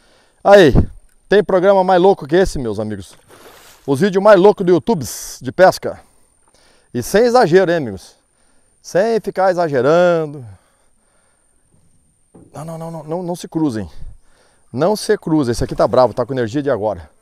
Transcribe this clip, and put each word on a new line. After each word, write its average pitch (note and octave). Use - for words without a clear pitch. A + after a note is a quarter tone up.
Aí, F#3+
tem G3
programa F#3+
mais F#3
louco E3+
que D#3+
esse, F#3
meus A2
amigos? G#2+
Os C3+
vídeos F#3+
mais G#3
loucos F#3+
do E3+
YouTube F3
de A#2
pesca. -
E B2+
sem G#3
exagero, F#3+
hein, E3+
amigos? A2
Sem A3
ficar F#3+
exagerando. D#3
Não, D3
não, E3
não, E3
não, D#3+
não, E3
não E3+
se -
cruzem. A#2
Não E3+
se G#3
cruzem. D3+
Esse A#2+
aqui -
tá -
bravo, A#2+
tá A#2+
com C3+
energia B2
de C#3
agora. G2+